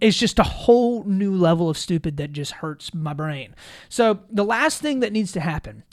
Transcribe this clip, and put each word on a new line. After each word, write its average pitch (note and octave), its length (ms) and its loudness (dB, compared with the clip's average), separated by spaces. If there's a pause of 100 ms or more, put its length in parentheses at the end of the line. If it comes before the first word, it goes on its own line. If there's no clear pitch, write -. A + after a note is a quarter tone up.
it's A3 160 4
just A#3 220 0
a F#3 40 8
whole A#3+ 600 2
new G3 280 0
level E3+ 360 4
of D#3 80 -2
stupid E3 400 -4
that D3 160 -6
just D3 200 -8
hurts - 400 -12
my D#3 200 -6
brain. C#3+ 420 -8 (340)
So A3 300 2 (100)
the G3+ 160 0
last B3 360 0
thing D4 180 -2
that G#3+ 140 -2
needs G#3+ 200 -2
to F3+ 60 -6
happen, D3+ 540 -8